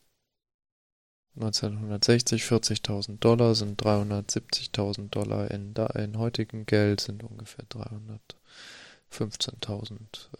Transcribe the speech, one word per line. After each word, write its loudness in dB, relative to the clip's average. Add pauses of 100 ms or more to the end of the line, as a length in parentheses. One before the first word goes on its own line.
(1400)
Neunzehnhundertsechzig, 2
vierzigtausend 0
Dollar 8
sind -2
dreihundertsiebzigtausend 0
Dollar, -2
in -8
da-, 0
in -4
heutigem -2
Geld 4
sind -8
ungefähr -14
dreihundertfünfzehntausend, -10 (100)